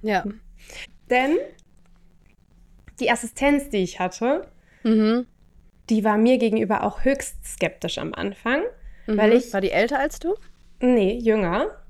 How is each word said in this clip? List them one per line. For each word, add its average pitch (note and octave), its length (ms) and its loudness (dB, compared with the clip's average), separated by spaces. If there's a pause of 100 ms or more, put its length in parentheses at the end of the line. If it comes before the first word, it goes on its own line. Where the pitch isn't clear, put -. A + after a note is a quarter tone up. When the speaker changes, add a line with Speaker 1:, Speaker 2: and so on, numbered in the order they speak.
Speaker 1:
Ja. G3+ 240 -2 (840)
Speaker 2:
Denn C4 260 2 (1600)
die B3 100 0
Assistenz, C#4 580 0
die G3 140 0
ich F3+ 180 -6
hatte, A#3+ 480 -2 (360)
Speaker 1:
Mhm. A3 420 2 (640)
Speaker 2:
die G#3+ 140 2
war G#3+ 120 2
mir A#3+ 220 4
gegenüber G#3+ 460 0
auch - 200 -2
höchst - 400 -2
skeptisch - 540 -6
am D#3+ 160 -8
Anfang, A3+ 480 -4 (440)
Speaker 1:
Mhm. G#3+ 120 0
Speaker 2:
weil G#3+ 160 6
ich B3 180 2
Speaker 1:
War G3 80 0
die F#3 120 -2
älter B3 260 0
als D4 220 -4
du? F4 140 -4 (460)
Speaker 2:
Nee, A#3 380 2
jünger. G#3+ 480 0 (240)